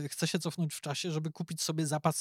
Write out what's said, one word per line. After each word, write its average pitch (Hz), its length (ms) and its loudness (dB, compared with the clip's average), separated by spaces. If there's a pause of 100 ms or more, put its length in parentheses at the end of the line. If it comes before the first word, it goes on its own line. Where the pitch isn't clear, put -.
y, 143 40 -4
chce - 200 0
się 180 100 2
cofnąć 160 360 0
w - 60 -10
czasie, 151 320 -2
żeby 156 180 0
kupić 160 320 -6
sobie 160 240 2
zapas 151 340 4